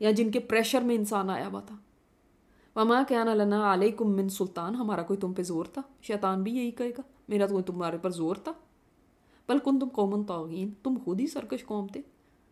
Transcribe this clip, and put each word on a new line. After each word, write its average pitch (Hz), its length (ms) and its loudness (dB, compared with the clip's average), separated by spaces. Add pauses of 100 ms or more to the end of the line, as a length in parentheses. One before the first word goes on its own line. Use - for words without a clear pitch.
या 214 100 6
जिनके 226 260 2
pressure 226 440 2
में 240 120 2
इंसान 208 360 0
आया 160 160 -4
हुआ 196 140 -8
था, 208 240 -18 (920)
"वमा 233 260 6
कान 233 260 2
लना 208 440 4
अलैकुम 214 380 2
मिन 196 180 2
सुल्तान", 185 460 -4
हमारा 208 280 -2
कोई 196 140 -2
तुम 190 180 -4
पे 185 100 -2
जोर 175 220 -4
था? 269 180 -10 (180)
शैतान 190 420 -2
भी 226 80 -4
यही 240 180 -2
कहेगा, 240 340 -6 (260)
"मेरा 202 160 2
तो 196 140 0
तुम्हारे 175 380 -4
पर 185 140 -2
जोर 170 260 -2
था।" - 260 -10 (840)
"बल 269 100 4
कुंतुम 277 300 2
कौमन 208 340 0
तागीन", 185 640 -6
तुम 262 120 0
खुद 190 240 -2
ही 277 60 0
सरकश 262 360 -6
कौम 208 340 -4
थे, 277 40 -8 (520)